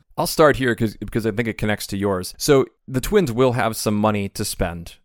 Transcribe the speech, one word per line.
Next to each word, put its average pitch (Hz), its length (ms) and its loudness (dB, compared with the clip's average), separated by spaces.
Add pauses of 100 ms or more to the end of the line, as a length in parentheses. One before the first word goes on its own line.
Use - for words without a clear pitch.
(160)
I'll 151 100 -2
start 147 300 4
here 127 180 0
'cause, 110 220 -2
because 107 300 -4
I 113 40 0
think 113 180 -2
it 101 100 -6
connects 107 300 -2
to 98 80 -6
yours. 98 400 -2
So 139 300 4 (200)
the 127 140 -4
Twins 180 320 0
will 123 200 4
have 113 240 -2
some 107 180 -2
money 104 360 0
to - 140 -6
spend 85 600 -6